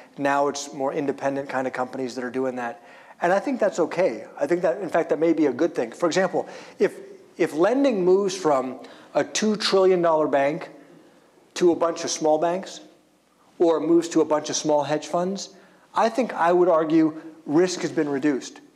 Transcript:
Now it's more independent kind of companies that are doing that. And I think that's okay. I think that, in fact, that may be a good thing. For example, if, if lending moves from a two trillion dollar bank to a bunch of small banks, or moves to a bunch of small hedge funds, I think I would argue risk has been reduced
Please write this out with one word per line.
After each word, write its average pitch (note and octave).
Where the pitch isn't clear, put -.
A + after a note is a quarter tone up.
Now C#3+
it's -
more C#3
independent C#3
kind C3
of B2
companies B2+
that B2+
are B2
doing B2+
that. A#2+
And F3
I F#3+
think B3
that's F#3+
okay. D#3
I C#3+
think E3+
that, F3
in F3
fact, D#3+
that D#3
may E3
be D#3+
a C3+
good D#3+
thing. A#2+
For -
example, F3
if, -
if D#3
lending G#3+
moves F#3
from B2+
a F#3+
two G#3+
trillion F#3+
dollar D#3
bank C#3+
to F3+
a D#3+
bunch E3
of D#3+
small D#3
banks, F3
or E3
moves E3
to D#3+
a D3+
bunch D3+
of -
small D3
hedge D3
funds, F#3
I G3+
think A3+
I E3+
would F3+
argue D#3+
risk F3
has D3+
been D3
reduced C#3